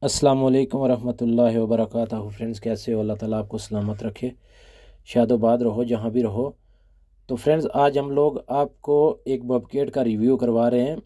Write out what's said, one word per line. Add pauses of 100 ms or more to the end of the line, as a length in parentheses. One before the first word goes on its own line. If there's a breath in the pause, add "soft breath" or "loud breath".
अस्सलाम
वालेकुम
वरहमतुल्लाहि
वबरकातुहू।
फ्रेंड्स,
कैसे
हो?
अल्लाह
ताला
आपको
सलामत
रखे, (760 soft breath)
शादोबाद
रहो
जहाँ
भी
रहो। (880)
तो
फ्रेंड्स, (100)
आज
हम
लोग (120)
आपको (300)
एक
बबकेट
का
रिव्यू
करवा
रहे
हैं।